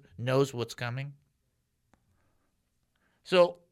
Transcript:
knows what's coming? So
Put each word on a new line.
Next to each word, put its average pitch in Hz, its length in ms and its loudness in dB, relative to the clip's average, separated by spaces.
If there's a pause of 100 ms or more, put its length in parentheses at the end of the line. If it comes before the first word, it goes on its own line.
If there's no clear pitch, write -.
(180)
knows 131 360 0
what's 120 200 -6
coming? 131 380 -10 (2250)
So 175 320 4 (140)